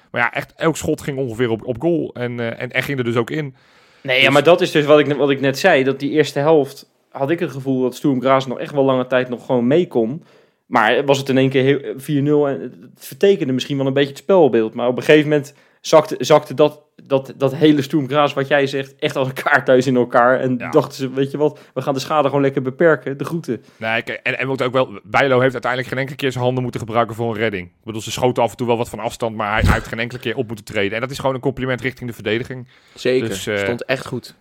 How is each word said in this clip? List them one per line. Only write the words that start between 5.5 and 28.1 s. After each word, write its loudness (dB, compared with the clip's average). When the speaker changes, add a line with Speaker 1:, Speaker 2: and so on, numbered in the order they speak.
Speaker 2:
zei. 4
Dat 0
die -4
eerste 0
helft, 2
had -6
ik -2
het -6
gevoel -2
dat -2
Sturm 0
Graz 2
nog -6
echt -10
wel 2
lange 2
tijd 0
nog -10
gewoon 0
mee 2
kon. -2
Maar 2
was 2
het -6
in 2
één 4
keer 2
heel, 0
vier -4
nul. 2
En -4
het -16
vertekende 2
misschien -4
wel 0
een 0
beetje 2
het -14
spelbeeld. 4
Maar -2
op 0
een -6
gegeven 6
moment -2
zakte, 4
zakte 2
dat, 2
dat, -2
dat 0
hele 4
Sturm -2
Graz, 2
wat -4
jij 2
zegt, -8
echt -4
als 0
een -6
kaarthuis 4
in 2
elkaar. 4
En -2
Speaker 1:
Ja. -6
Speaker 2:
dachten 2
ze, -6
weet -2
je -6
wat, 0
we -6
gaan -4
de -4
schade 0
gewoon 0
lekker 0
beperken. 0
De -8
groeten. -6
Speaker 1:
Nee, -2
kijk, -8
en, -4
en -4
moet -4
ook 0
wel, 0
Bijlo 2
heeft 2
uiteindelijk -6
geen -4
enkele -8
keer -2
zijn -4
handen 0
moeten -6
gebruiken -2
voor -4
een -6
redding. -2
Ik -20
bedoel, -10
ze -10